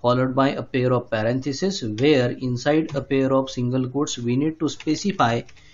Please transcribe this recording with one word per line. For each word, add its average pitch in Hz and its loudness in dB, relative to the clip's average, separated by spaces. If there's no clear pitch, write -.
followed 127 2
by 135 2
a 123 -6
pair 127 0
of 120 0
parentheses, 131 -2
where 123 4
inside 139 -2
a 135 -2
pair 135 0
of 135 2
single 127 -2
quotes 139 -4
we 120 -2
need 156 0
to 160 0
specify 147 -2